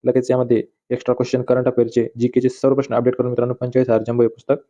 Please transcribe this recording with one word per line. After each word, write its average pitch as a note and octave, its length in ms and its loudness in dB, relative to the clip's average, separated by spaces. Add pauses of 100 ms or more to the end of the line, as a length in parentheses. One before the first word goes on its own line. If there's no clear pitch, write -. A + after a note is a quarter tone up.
लगेच B2 260 0
यामध्ये B2 320 2 (280)
एक्स्ट्रा B2 240 -2
क्वेश्चन, B2 280 -2
करंट B2+ 240 0
अफेअरचे, A#2 420 0 (100)
जीकेचे B2 300 0
सर्व C3+ 260 0
प्रश्न C3 200 -4
अपडेट A#2+ 220 0
करून B2 140 -2
मित्रांनो A#2+ 240 0
पंचेचाळीस B2+ 340 -2
हजार A2 180 2
जम्बो A#2+ 160 0
हे A2+ 60 4
पुस्तक - 260 -4 (160)